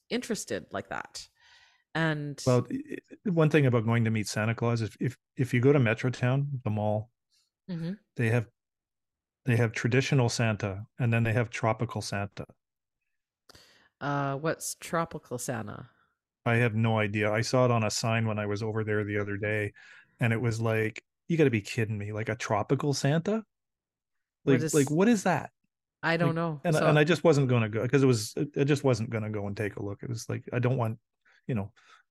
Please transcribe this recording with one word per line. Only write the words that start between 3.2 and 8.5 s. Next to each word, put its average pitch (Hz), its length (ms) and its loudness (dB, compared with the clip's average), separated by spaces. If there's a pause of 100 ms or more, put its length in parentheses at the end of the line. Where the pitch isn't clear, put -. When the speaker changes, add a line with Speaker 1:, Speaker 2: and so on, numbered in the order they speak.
Speaker 2:
i-, 233 40 0
one 160 200 4
thing 147 160 6
about 117 200 2
going 117 200 2
to 110 60 2
meet 107 160 -2
Santa 110 280 -2
Claus, 117 260 0
if, 107 180 -6
if, - 180 -4 (180)
if 127 180 -2
you 123 60 2
go 135 140 6
to 147 60 6
Metrotown, 127 840 0
the 110 60 -2
mall, 107 420 -2 (580)
Speaker 1:
Mm-hmm. 170 240 -8 (220)
Speaker 2:
they 117 140 0
have, 117 180 2 (1000)